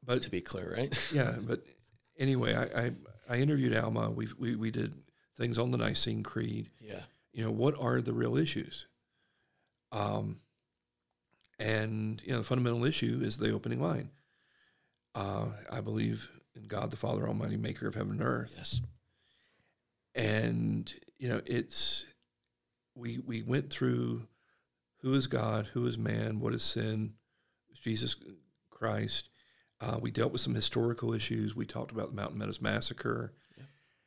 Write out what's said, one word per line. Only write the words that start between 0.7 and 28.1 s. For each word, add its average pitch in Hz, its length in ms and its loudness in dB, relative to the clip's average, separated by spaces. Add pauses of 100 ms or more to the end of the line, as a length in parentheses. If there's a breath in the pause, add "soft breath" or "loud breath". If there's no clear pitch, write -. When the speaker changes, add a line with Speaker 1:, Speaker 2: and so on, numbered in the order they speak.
Speaker 2:
right? 139 320 0
<laughs> - 40 0
Speaker 1:
Yeah, 120 280 4
but 117 220 -2 (560)
anyway, 131 360 4
I, - 300 2
I, 117 60 0 (380)
I 120 80 0
interviewed 135 380 6
Alma. 110 360 2
We've, 113 260 -2
we, 120 180 0
we 110 160 0
did 110 220 -2 (440)
things 120 200 0
on 123 140 2
the 123 60 2
Nicene 110 460 2
Creed. 110 460 -4 (120)
Speaker 2:
Yeah. 104 200 -10 (320)
Speaker 1:
You 120 120 -2
know, 113 60 2
what 123 280 4
are 123 220 2
the 113 120 0
real 117 240 2
issues? - 500 0 (1040)
Um, 104 480 0 (1160)
and, 110 680 0
you - 60 -4
know, 120 80 0
the 107 60 -2
fundamental 123 400 4
issue 120 380 2
is 113 140 0
the 113 160 2
opening 120 280 -2
line. 117 280 -2 (1080)
Uh, 101 320 -2 (240)
"I 117 100 -4
believe 110 480 -2 (260)
in 110 80 -16
God 101 280 -4
the - 60 -6
Father 110 300 0
Almighty, 107 300 -2
maker - 300 -4
of - 80 -4
heaven 104 180 -2
and - 80 -2
earth." 117 360 -2
Speaker 2:
Yes. - 240 -4 (1300)
Speaker 1:
And, 110 800 2 (240)
you 127 120 -4
know, 113 160 0
it's, - 600 0 (920)
we, 120 240 -6
we 113 220 -4
went 139 280 0
through 120 580 0 (760)
who 131 120 2
is 135 140 4
God, 110 460 0
who 120 120 0
is 117 120 0
man, 110 440 0
what 113 120 0
is - 100 0
sin, 110 500 0 (680)
Jesus 113 360 0 (520)